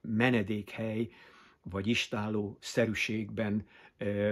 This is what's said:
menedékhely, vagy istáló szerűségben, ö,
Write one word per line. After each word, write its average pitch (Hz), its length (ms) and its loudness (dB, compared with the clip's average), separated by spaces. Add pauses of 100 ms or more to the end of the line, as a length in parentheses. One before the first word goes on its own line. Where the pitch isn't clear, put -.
menedékhely, 110 1080 0 (520)
vagy 98 260 -4
istáló 107 720 0
szerűségben, 110 1080 0 (300)
ö, 104 340 0